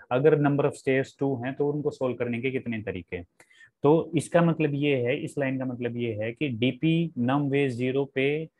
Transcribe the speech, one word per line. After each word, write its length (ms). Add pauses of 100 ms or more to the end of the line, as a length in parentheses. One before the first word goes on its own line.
(120)
अगर 280
number 260
of 60
stairs 480
two 260
हैं 80
तो 180
उनको 200
solve 240
करने 260
के 100
कितने 300
तरीके 360
हैं। 80 (580)
तो 320
इसका 260
मतलब 320
ये 340
है, 120
इस 180
line 220
का 60
मतलब 320
ये 160
है 180
कि 180
डीपी 720
num 220
ways 260
zero 380
पे, 440 (100)